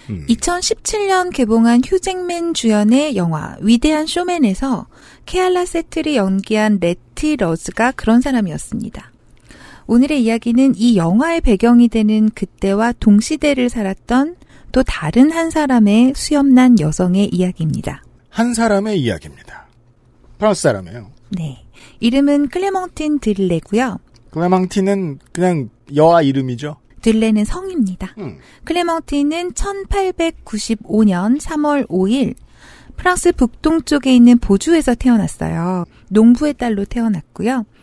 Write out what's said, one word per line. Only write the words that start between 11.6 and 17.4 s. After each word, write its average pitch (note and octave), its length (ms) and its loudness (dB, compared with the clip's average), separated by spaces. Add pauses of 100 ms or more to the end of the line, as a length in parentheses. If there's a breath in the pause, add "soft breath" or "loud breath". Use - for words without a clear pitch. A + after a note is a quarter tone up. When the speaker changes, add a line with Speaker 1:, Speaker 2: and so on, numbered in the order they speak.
Speaker 2:
되는 G#3+ 420 2
그때와 G3+ 600 -4
동시대를 B3+ 760 2
살았던 A#3+ 680 -2 (340 soft breath)
또 C4 120 0
다른 A#3+ 500 2
한 E4 180 -2
사람의 B3+ 640 2
수염난 B3+ 640 4
여성의 F3+ 540 0
이야기입니다. E3 720 -4 (260)